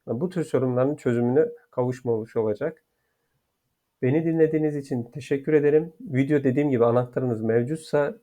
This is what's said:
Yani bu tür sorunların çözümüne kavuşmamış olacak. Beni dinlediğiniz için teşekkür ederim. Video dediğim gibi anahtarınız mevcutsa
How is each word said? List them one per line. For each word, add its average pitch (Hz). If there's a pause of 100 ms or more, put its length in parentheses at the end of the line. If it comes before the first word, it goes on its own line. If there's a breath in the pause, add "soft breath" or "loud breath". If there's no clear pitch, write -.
Yani 165
bu 180
tür 160
sorunların 127
çözümüne 123 (260 loud breath)
kavuşmamış 123
olacak. 113 (1160)
Beni 147
dinlediğiniz 156
için 139
teşekkür 139
ederim. 151
Video 139
dediğim 139
gibi 117
anahtarınız 123
mevcutsa 143